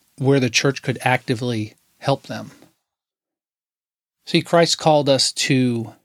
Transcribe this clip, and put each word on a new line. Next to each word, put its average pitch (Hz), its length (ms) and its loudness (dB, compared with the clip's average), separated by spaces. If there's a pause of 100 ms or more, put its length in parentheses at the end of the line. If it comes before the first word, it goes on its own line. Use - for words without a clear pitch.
(180)
where 139 220 2
the 123 100 0
church 135 340 -2
could 127 180 -4
actively 123 720 -2 (240)
help - 260 -4
them. 110 280 -14 (1700)
See, 170 160 0
Christ 170 360 2
called 147 320 2
us 135 240 2
to 123 720 -2